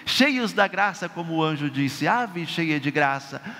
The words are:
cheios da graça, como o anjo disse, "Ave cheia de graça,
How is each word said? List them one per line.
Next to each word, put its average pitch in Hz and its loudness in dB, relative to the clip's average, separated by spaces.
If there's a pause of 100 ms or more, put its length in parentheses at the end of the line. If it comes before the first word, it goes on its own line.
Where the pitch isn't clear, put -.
cheios 247 2
da 196 4
graça, 190 -2
como 170 -6
o 160 2
anjo 147 0
disse, 139 0
"Ave 190 0
cheia 156 0
de 139 -2
graça, 139 0 (160)